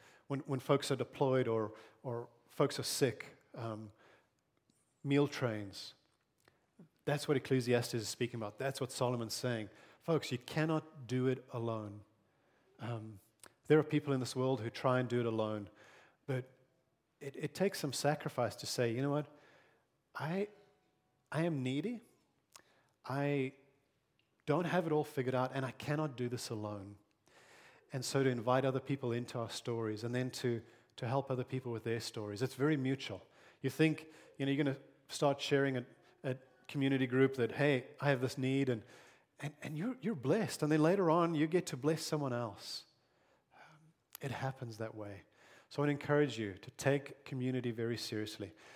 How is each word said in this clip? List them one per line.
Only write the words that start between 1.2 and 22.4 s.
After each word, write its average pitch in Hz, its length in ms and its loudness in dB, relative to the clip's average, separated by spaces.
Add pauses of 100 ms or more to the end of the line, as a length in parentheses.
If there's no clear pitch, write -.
or, 110 240 0 (320)
or 120 240 -6 (240)
folks - 280 2
are - 40 -2
sick, - 420 2 (320)
um, 110 320 -8 (1120)
meal 143 240 4
trains, 107 680 -4 (1080)
that's 143 220 -2
what 147 80 4
Ecclesiastes 123 600 2
is 107 120 -2
speaking 120 320 -4
about. 107 200 -8
That's 135 200 -4
what 127 120 -4
Solomon's 123 420 0
saying. 113 360 -2 (340)
Folks, 156 280 0
you 127 60 -2
cannot 156 720 -2
do 127 200 0
it 127 160 -2 (100)
alone. 110 480 -6 (800)
Um, 110 380 -8 (480)
there 151 120 8
are 147 40 4
people 147 300 0
in 131 60 2
this 123 160 -4
world 131 260 0
who 117 80 -4
try 127 300 2
and 120 100 0
do 123 100 2
it 117 60 0
alone, 107 440 -2 (580)
but 127 180 -4 (760)
it, 139 180 -12
it 151 140 -4
takes 196 260 0
some 139 140 -4
sacrifice 143 640 0
to - 80 -10
say, 120 260 0
"You 120 100 -2
know 143 100 0
what? 143 140 0 (920)
I, 180 300 -2 (840)
I 156 120 0
am 156 200 0
needy. 156 380 -2 (1080)